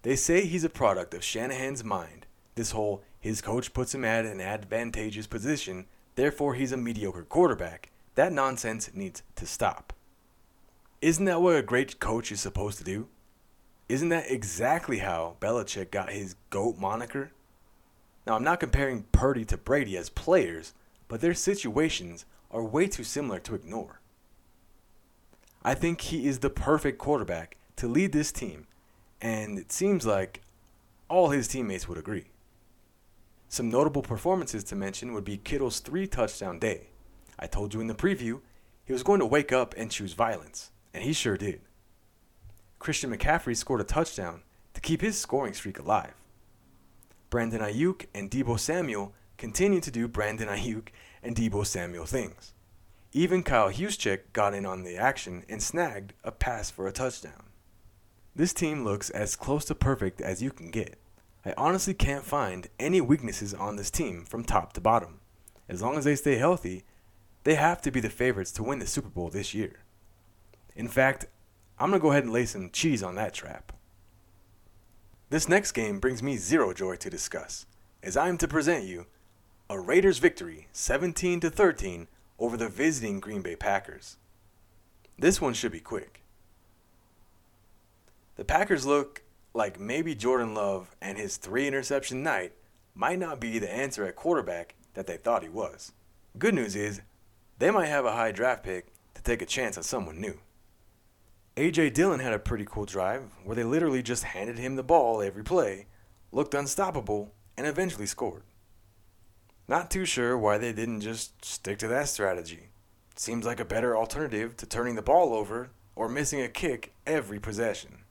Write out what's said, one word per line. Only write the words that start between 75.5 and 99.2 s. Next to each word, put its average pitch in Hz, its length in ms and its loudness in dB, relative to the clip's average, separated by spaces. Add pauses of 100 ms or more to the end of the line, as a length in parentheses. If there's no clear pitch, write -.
game 104 280 0
brings 120 220 2
me 135 140 0
zero 107 360 4
joy 92 240 -2
to - 140 -8
discuss, - 560 -8 (360)
as 95 140 -4
I 156 120 4
am 175 100 -2
to 165 100 0
present 147 360 2
you 87 220 -10 (640)
a 98 100 -4
Raiders 175 400 6
victory, 165 540 0
seventeen 175 680 0
to 165 100 0
thirteen, 101 580 2 (300)
over 117 180 -2
the 113 120 -2
visiting 117 500 0
Green 101 240 -6
Bay 87 140 -6
Packers. - 600 -2 (1000)
This 180 220 4
one 131 140 0
should 110 180 -2
be 82 80 -12
quick. - 420 -10 (2250)
The 101 80 -8
Packers 170 420 2
look 143 360 2 (300)
like 98 280 -2
maybe 143 340 -2
Jordan 117 400 2
Love 98 460 -2
and 98 180 -8
his 101 200 -6
three-interception 135 840 -2
night 113 300 -2 (420)
might 156 240 0
not 156 220 -4
be 113 180 -2
the 101 140 -4
answer 120 320 -4
at 92 120 -6
quarterback 90 580 -2 (200)
that 98 120 -8
they 85 100 -8
thought 113 260 0
he 82 60 -12
was. 87 440 -8 (460)
Good 202 160 4
news 107 220 0
is, 101 240 -4 (580)
they 160 120 6
might 190 160 4
have 147 180 2
a 110 80 2
high 113 200 2
draft 117 300 0
pick 92 300 -8 (220)
to - 80 -16